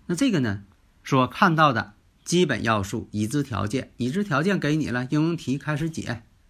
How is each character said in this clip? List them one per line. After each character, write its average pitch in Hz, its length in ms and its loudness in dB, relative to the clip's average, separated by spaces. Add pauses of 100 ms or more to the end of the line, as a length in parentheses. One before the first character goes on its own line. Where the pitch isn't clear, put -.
那 175 80 -2
这 262 160 2
个 180 100 2
呢， 101 240 -2 (380)
所 127 260 2
看 170 280 2
到 156 160 6
的 113 220 -4 (320)
基 175 180 4
本 135 180 0
要 107 200 2
素、 98 280 -6
已 104 160 -2
知 143 160 0
条 104 240 -4
件、 123 300 -4
已 123 140 -2
知 196 120 -2
条 151 200 0
件 185 180 0
给 151 160 2
你 143 140 -2
了， 123 200 -2
应 151 120 4
用 165 120 0
题 139 220 -4
开 151 180 -4
始 156 140 -2
解， - 340 -6 (280)